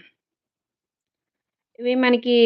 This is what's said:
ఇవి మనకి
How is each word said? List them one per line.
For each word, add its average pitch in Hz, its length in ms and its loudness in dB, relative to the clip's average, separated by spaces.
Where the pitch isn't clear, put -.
ఇవి 240 180 -4
మనకి 247 380 0